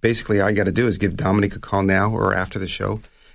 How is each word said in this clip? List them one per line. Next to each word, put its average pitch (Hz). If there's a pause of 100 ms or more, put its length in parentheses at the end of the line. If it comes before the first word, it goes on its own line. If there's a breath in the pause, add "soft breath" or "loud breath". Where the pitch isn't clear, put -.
basically 110
all 101
you 107
gotta 98
do 110
is 110
give 98
Dominique 98
a -
call -
now 98
or 101
after 92
the 92
show. 101 (340 soft breath)